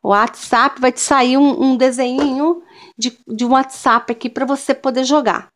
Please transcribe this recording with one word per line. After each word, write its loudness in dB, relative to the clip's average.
O -4
WhatsApp 0
vai 4
te -10
sair 2
um, 2
um 2
desenhinho -2
de, -6
de -4
um 0
WhatsApp 0
aqui -6
pra -4
você -2
poder -2
jogar -2